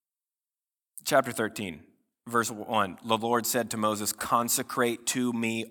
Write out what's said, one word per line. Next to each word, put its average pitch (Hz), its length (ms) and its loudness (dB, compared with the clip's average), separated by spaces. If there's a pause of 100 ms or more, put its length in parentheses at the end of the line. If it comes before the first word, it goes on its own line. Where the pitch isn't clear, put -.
(1040)
Chapter 131 280 4
thirteen, 104 500 -4 (460)
verse 117 220 2
one, 104 540 -2
the 113 140 2
Lord 117 280 0
said 117 240 0
to 117 60 -6
Moses, 107 360 0
"Consecrate 120 960 0
to 123 260 0
me 113 380 -2